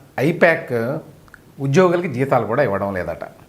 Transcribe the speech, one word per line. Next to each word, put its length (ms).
ఐపాక్ 800
ఉద్యోగులకి 480
జీతాలు 380
కూడా 160
ఇవ్వడం 320
లేదట. 240